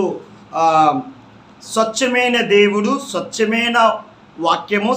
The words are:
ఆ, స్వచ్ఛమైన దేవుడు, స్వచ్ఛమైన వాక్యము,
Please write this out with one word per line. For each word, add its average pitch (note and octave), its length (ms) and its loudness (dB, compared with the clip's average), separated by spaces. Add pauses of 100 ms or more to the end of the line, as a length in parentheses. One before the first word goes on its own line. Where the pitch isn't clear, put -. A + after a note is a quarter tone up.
(600)
ఆ, - 20 2 (1080)
స్వచ్ఛమైన B3 680 0 (180)
దేవుడు, G#3 360 2 (180)
స్వచ్ఛమైన A3+ 680 -2 (680)
వాక్యము, G3+ 520 -2